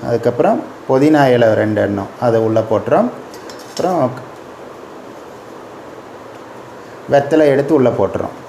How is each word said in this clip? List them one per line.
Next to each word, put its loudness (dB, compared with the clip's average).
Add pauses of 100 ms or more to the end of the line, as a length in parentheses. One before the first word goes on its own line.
அதுக்கப்புறம் 2 (280)
புதினா 4 (100)
இலை 6
ரெண்டு 2
எண்ணம், -4
அதை 2
உள்ள 2 (100)
போட்டுறோம். 2 (560)
அப்புறம் -2 (3000)
வெத்தலை 4
எடுத்து 2
உள்ள 6
போட்டுறோம். -2 (140)